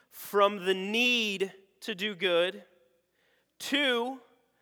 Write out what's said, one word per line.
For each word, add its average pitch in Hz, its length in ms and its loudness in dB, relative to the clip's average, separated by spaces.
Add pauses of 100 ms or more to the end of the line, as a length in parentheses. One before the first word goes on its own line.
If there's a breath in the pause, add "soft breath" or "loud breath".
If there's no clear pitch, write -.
from 202 560 2
the 190 80 2
need 208 800 0 (280)
to 220 140 -6
do 196 200 -4
good. 180 480 0 (920)
Two, 262 640 0 (420)